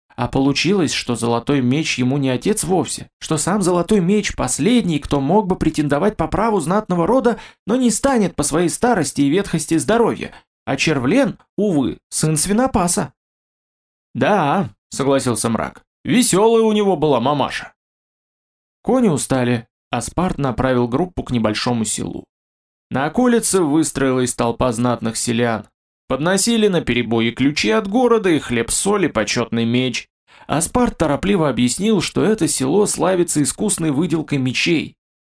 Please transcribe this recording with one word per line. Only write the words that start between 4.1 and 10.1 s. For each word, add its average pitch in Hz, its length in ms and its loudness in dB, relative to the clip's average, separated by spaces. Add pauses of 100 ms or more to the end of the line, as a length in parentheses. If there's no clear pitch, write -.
последний, 165 600 0
кто 143 220 -2
мог 185 260 2
бы 180 100 0
претендовать 151 600 0
по 160 120 -2
праву 208 320 0
знатного 175 460 0
рода, 233 320 2 (280)
но 214 100 0
не 254 140 2
станет 240 460 0
по 147 60 -2
своей 165 260 0
старости 170 540 0
и 139 60 2
ветхости 165 500 0
здоровья, 185 540 0 (340)